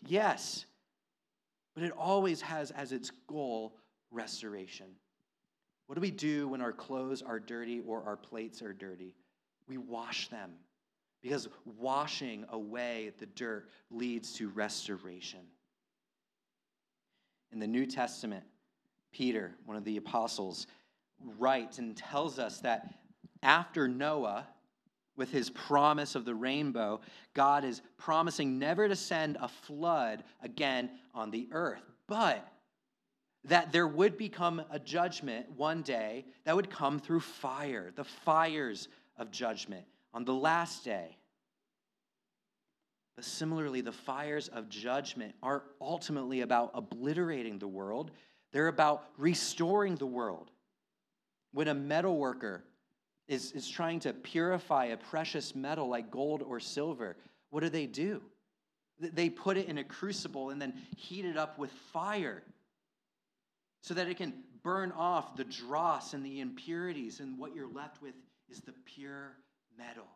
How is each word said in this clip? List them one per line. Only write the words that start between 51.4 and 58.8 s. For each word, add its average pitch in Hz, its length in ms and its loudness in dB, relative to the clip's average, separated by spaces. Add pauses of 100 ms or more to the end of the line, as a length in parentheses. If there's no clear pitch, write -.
When 151 160 2
a 147 60 4
metal 156 420 4
worker 123 480 -2 (640)
is, 135 240 -2
is 135 160 -6
trying 165 320 -2
to 131 120 0
purify 165 720 2
a 117 100 -2
precious 156 580 -4
metal 139 340 -2
like 117 220 -2
gold 143 320 0
or 123 160 -4
silver, 127 580 -4 (340)
what 151 120 0
do 165 60 2
they 156 180 0
do? 156 360 -2 (800)